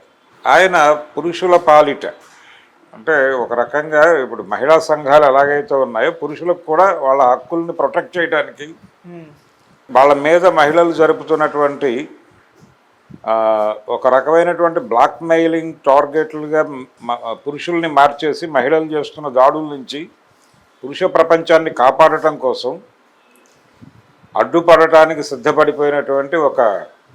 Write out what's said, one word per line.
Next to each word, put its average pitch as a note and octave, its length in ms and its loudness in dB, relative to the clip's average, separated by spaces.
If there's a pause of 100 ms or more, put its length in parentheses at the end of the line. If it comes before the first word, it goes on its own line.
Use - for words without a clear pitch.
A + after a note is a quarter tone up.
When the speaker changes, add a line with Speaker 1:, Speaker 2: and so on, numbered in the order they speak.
(480)
Speaker 1:
ఆయన D3+ 540 2 (160)
పురుషుల F3 400 0
పాలిట, D3+ 480 4 (880)
అంటే C3+ 380 0
ఒక A#2+ 220 -4
రకంగా D3+ 640 0
ఇప్పుడు A2+ 240 -8
మహిళా A#2 360 2
సంఘాలు D3+ 460 2
ఎలాగైతే C#3+ 500 0
ఉన్నాయో B2 360 -2
పురుషులకు D#3+ 540 -6
కూడా F3 280 2
వాళ్ళ C#3 280 0
హక్కుల్ని E3 520 0
ప్రొటెక్ట్ D3+ 440 -6
చేయడానికి D#3 580 -6 (320)
Speaker 2:
మ్మ్. E3+ 180 -20 (680)
Speaker 1:
వాళ్ళ C3+ 220 4
మీద D#3 320 2
మహిళలు E3 460 2
జరుపుతున్నటువంటి, D3 1200 -2 (1160)
ఆ, A2 480 0 (140)
ఒక A#2+ 180 -2
రకమైనటువంటి E3 720 0
బ్లాక్మెయిలింగ్ D#3+ 920 -2 (120)
టార్గెట్లుగా D3 1000 -2 (160)
మ-, A#2+ 160 -6 (300)
పురుషుల్ని E3 400 -6
మార్చేసి D3 600 -2
మహిళలు D3+ 380 0
చేస్తున్న D3+ 440 -8
దాడుల C3+ 320 2
నుంచి D3 480 -14 (720)
పురుష C#3+ 200 -8
ప్రపంచాన్ని E3 680 2
కాపాడటం D#3 680 2
కోసం C3 440 -6 (1600)
అడ్డుపడటానికి D#3+ 840 4
సిద్ధపడిపోయినటువంటి C#3 1120 -2
ఒక A#2 480 0 (300)